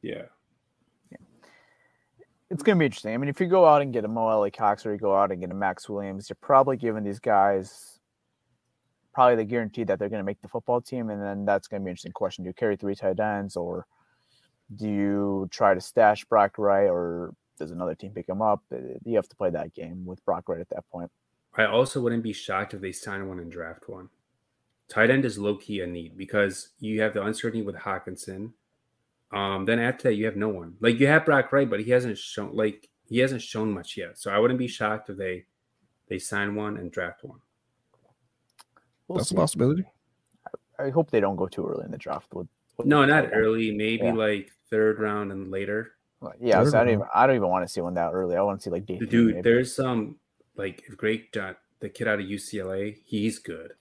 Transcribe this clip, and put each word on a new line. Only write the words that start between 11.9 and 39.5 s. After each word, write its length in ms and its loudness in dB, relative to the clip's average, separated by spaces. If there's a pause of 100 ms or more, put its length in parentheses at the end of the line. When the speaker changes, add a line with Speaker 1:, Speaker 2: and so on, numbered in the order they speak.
Speaker 2:
interesting 220 -12
question. 320 -10
Do 40 -8
you 60 -10
carry 220 0
three 180 -6
tight 260 -4
ends, 340 -4
or 320 -6 (880)
do 140 -6
you 640 -2
try 240 4
to 60 -4
stash 440 2
Brock 320 4
Wright, 320 4
or 460 -2 (240)
does 140 -10
another 220 -6
team 180 -14
pick 160 -10
him 120 -4
up? 220 0 (100)
Uh, 60 -8 (260)
you 120 0
have 120 0
to 80 -20
play 140 0
that 240 -6
game 320 -12
with 180 -14
Brock 240 -4
Wright 120 -4
at 100 -12
that 200 -12
point. 200 -10 (440)
Speaker 1:
I 120 4
also 340 2
wouldn't 220 -2
be 100 -6
shocked 420 -6
if 60 -12
they 120 -8
sign 360 -10
one 100 -10
and 140 -14
draft 360 -14
one. 200 -16 (800)
Tight 220 4
end 160 4
is 120 -4
low-key 440 -4
a 40 -6
need 300 -12
because 520 -2 (100)
you 240 -2
have 100 0
the 100 -4
uncertainty 400 -4
with 140 -8
Hockenson. 760 -10 (800)
Um, 360 -2
then 120 2
after 260 -2
that, 100 4
you 100 -2
have 120 -4
no 120 0
one. 320 -8
Like, 180 4
you 100 6
have 180 6
Brock 260 2
Wright, 160 4
but 120 -2
he 100 -2
hasn't 260 2
shown, 400 -10
like, 320 -2 (180)
he 120 -2
hasn't 240 0
shown 280 -4
much 280 -8
yet. 200 -10
So 120 -6
I 80 2
wouldn't 200 4
be 80 -2
shocked 440 -4
if 80 -10
they, 260 -6 (640)
they 100 -6
sign 360 -4
one 240 -6
and 120 -10
draft 320 -8
one. 180 -18 (1700)
Speaker 2:
We'll 100 -2
Speaker 3:
That's 120 -2
a 40 -4
Speaker 2:
see. 20 2
Speaker 3:
possibility. 480 2 (960)